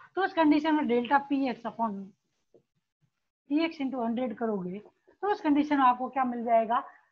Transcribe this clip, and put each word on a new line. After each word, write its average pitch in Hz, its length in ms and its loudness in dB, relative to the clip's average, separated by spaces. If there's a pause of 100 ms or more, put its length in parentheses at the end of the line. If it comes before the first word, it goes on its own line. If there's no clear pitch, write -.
(160)
तो 370 80 0
उस - 80 -2
condition 302 420 4
में 294 140 0
delta 240 320 2
P 277 280 -2
X 226 160 -6
upon 220 300 -4 (1600)
P 302 140 2
X 330 140 -6
into 262 260 -4
hundred 233 320 -4
करोगे 202 420 -4 (440)
तो 392 80 -2
उस 403 100 -2
condition 294 360 2
में 269 80 4
आपको 247 240 2
क्या 262 160 -2
मिल 240 200 -4
जाएगा, 226 360 2 (320)